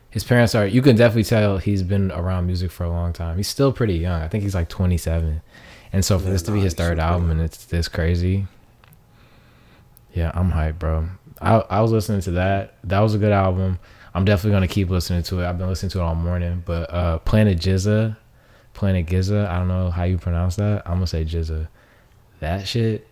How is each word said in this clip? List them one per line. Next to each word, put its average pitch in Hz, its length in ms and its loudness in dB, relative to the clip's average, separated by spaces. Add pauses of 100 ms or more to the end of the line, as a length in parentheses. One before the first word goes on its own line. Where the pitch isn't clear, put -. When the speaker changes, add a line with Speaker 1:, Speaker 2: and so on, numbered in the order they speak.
Speaker 1:
his - 160 -6
parents 120 280 4
are, 104 140 2
you 120 140 4
can 127 160 6
definitely 113 260 6
tell 104 340 2
he's 98 240 0
been 95 300 0
around 90 360 -2
music 90 220 -2
for - 140 -8
a 85 60 -4
long 85 240 -2
time. 82 240 -6
He's 104 100 -4
still 139 240 2
pretty 107 240 0
young. 85 260 -2
I 80 60 -6
think 101 160 -4
he's, 98 100 -2
like, 87 140 0
twenty-seven. 82 760 -2 (520)
And 95 120 0
so 95 140 2
for 95 60 -4
Speaker 2:
Yeah, 95 60 -2
Speaker 1:
this 95 120 0
to 107 80 -4
be 104 60 0
Speaker 2:
nah, 98 80 2
Speaker 1:
his 85 80 0
Speaker 2:
he's - 40 -8
Speaker 1:
third 85 200 0
Speaker 2:
super 82 40 -2
Speaker 1:
album 85 280 0
Speaker 2:
young. - 80 0
Speaker 1:
and 80 80 -2
it's - 200 -10
this 85 220 -4
crazy, 90 580 0 (1700)
yeah, 82 200 -2
I'm 87 180 0
hyped, 78 280 -2
bro. 80 280 -2 (340)
I, 101 140 4 (140)
I 98 120 0
was 113 100 2
listening 104 300 0
to 90 100 -4
that. 95 520 -2
That 98 180 0
was 110 120 4
a 107 40 0
good 104 140 2
album. 95 480 2 (340)
I'm 92 120 0
definitely 104 260 2
gonna 95 160 4
keep 95 220 0
listening 87 340 0
to 90 180 -4
it. 87 60 -2
I've 87 100 -4
been 90 120 -4
listening 95 220 -4
to 95 80 -4
it 87 40 0
all 82 120 -2
morning. 87 500 -2
But, 85 260 -4
uh, 85 280 0
Planet 104 400 2
Jizza, 104 580 0 (560)
Planet 95 320 0
Giza, 95 460 0
I 87 80 -2
don't 90 80 0
know 92 240 0
how 87 120 -2
you 90 140 0
pronounce 87 380 -2
that. 104 320 -2
I'm 87 80 -2
gonna 90 120 0
say 82 180 -2
Jizza. 80 420 -4 (720)
That 95 280 -6
shit 113 440 -2